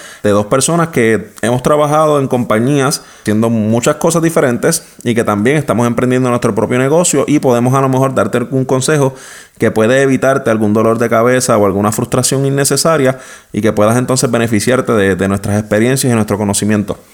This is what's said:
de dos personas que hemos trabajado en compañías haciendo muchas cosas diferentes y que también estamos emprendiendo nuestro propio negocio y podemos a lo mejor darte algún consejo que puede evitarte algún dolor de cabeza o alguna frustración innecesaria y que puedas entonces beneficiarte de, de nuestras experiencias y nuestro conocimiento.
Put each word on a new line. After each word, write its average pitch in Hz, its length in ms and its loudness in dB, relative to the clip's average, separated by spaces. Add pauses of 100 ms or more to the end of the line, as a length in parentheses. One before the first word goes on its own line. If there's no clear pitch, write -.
(240)
de 104 60 2
dos 104 160 2
personas 156 440 0
que 113 420 0 (100)
hemos 123 200 -2
trabajado 151 560 2
en 135 120 -2
compañías 131 720 0 (220)
haciendo 110 260 0
muchas 117 480 0
cosas - 240 0
diferentes 160 640 0 (200)
y 117 100 -2
que 110 120 0
también 107 320 0
estamos 120 280 0
emprendiendo 127 440 0
nuestro 120 260 -2
propio 110 240 0
negocio 151 480 0
y 147 120 2
podemos 127 340 2
a 135 80 2
lo 135 80 0
mejor 131 260 0
darte 104 220 0
algún 131 260 -2
consejo 135 520 0 (420)
que 113 120 0
puede 113 320 2
evitarte 131 480 0
algún 110 220 0
dolor 113 260 2
de 117 120 -2
cabeza 120 480 2
o 104 80 4
alguna 101 260 0
frustración 127 540 -2
innecesaria 139 720 0 (320)
y - 80 -4
que 107 140 2
puedas 107 240 2
entonces 127 340 0
beneficiarte 120 640 0
de, 98 240 2
de 98 100 -2
nuestras 101 320 -2
experiencias 117 500 0
y 120 60 2
nuestro 107 220 0
conocimiento. 104 600 -2 (160)